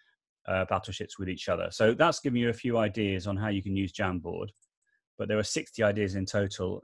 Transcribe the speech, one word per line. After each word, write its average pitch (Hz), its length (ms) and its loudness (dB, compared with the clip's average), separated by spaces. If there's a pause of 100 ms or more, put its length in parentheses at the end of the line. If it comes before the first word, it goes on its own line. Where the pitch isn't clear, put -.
(480)
uh, 95 180 2
battleships 95 540 -4
with 95 80 -4
each 92 220 -4
other. 87 220 0
So 113 220 6
that's 156 280 4
giving 123 180 0
you 120 80 2
a 117 60 2
few 117 240 -2
ideas 101 500 0
on 98 80 -2
how 107 140 -2
you 98 120 0
can 98 140 -2
use 98 160 0
Jamboard. 90 580 -2 (680)
But 104 100 -4
there 107 120 2
are 107 40 2
sixty - 400 -4
ideas 101 320 2
in 95 100 -2
total, 98 580 -2